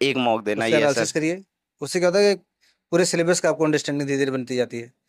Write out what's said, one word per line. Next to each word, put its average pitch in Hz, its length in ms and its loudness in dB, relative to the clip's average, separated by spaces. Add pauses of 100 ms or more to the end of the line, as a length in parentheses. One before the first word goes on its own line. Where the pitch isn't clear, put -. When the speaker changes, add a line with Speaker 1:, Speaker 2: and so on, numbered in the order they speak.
Speaker 1:
एक 135 140 2
मॉक 113 280 0
देना, 104 200 -2
Speaker 2:
उसका 113 120 2
Speaker 1:
ये 147 60 2
Speaker 2:
एनालिसिस 127 300 0
Speaker 1:
सर। 165 80 -4
Speaker 2:
करिए। 170 220 -4 (380)
उससे 147 180 -6
क्या 175 100 2
होता 180 100 2
है 202 160 4
कि 180 80 -8 (480)
पूरे 170 140 4
सिलेबस 170 360 0
का 175 80 0
आपको 156 160 0
अंडरस्टैंडिंग 147 440 -2
धीरे-धीरे 139 220 0
बनती 131 260 -4
जाती 120 240 -4
है, 120 120 -16 (160)